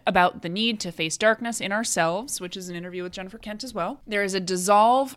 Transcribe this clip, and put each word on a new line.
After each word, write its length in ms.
about 380
the 60
need 320
to 100
face 260
darkness 440
in 100
ourselves, 680
which 160
is 120
an 60
interview 300
with 80
Jennifer 260
Kent 240
as 100
well. 320
There 200
is 100
a 60
Dissolve, 760